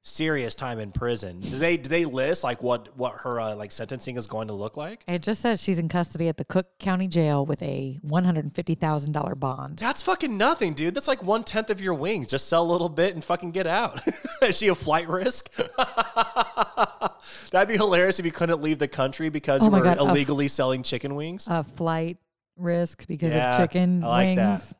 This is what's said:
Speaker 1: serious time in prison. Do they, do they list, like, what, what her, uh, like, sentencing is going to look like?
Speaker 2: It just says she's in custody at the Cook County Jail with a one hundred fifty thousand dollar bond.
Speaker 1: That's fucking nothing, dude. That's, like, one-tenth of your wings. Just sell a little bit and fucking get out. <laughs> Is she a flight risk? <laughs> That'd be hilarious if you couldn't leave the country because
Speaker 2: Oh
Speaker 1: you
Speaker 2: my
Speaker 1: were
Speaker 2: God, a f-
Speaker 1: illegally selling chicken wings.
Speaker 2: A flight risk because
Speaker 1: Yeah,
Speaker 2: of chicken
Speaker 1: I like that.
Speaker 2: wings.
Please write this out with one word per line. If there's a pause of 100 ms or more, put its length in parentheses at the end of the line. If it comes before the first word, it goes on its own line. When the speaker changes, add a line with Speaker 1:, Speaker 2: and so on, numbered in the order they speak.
Speaker 1:
serious
time
in
prison.
Do
they,
do
they
list,
like,
what,
what (100)
her,
uh,
like,
sentencing
is
going
to
look
like?
Speaker 2:
It
just
says
she's
in
custody
at
the
Cook (120)
County
Jail
with
a
one
hundred
fifty
thousand
dollar
bond.
Speaker 1:
That's
fucking
nothing,
dude.
That's,
like,
one-tenth
of
your
wings.
Just
sell
a
little
bit
and
fucking
get
out. (240)
<laughs>
Is
she
a
flight
risk?
<laughs>
That'd
be
hilarious
if
you
couldn't
leave
the
country
because
Speaker 2:
Oh
Speaker 1:
you
Speaker 2:
my
Speaker 1:
were
Speaker 2:
God,
a
f-
Speaker 1:
illegally
selling
chicken
wings.
Speaker 2:
A
flight (380)
risk
because
Speaker 1:
Yeah,
Speaker 2:
of
chicken
Speaker 1:
I
like
that.
Speaker 2:
wings.